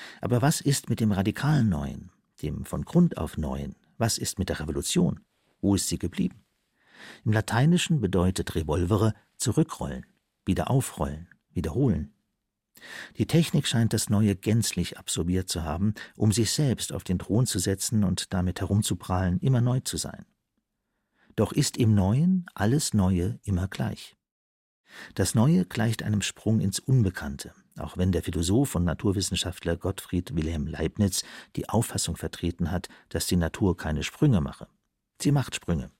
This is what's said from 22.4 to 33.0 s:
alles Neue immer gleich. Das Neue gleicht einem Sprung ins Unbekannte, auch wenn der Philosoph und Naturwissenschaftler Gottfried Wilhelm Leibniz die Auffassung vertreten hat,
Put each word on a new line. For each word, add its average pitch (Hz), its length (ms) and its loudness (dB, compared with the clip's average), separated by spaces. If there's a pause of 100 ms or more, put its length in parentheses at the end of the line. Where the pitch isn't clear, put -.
alles 110 400 0
Neue 95 500 2
immer 92 240 -2
gleich. - 480 -8 (1000)
Das - 200 0
Neue 160 300 4
gleicht 113 380 -2
einem 104 200 0
Sprung - 380 0
ins 95 180 0
Unbekannte, 95 720 0 (260)
auch 76 180 -10
wenn 90 160 2
der 82 100 0
Philosoph 87 520 2
und 87 100 2
Naturwissenschaftler 87 920 -2
Gottfried - 580 -4
Wilhelm 78 320 -2
Leibniz 80 580 0 (320)
die - 120 -4
Auffassung 95 480 -2
vertreten 82 540 -4
hat, 87 180 -4 (200)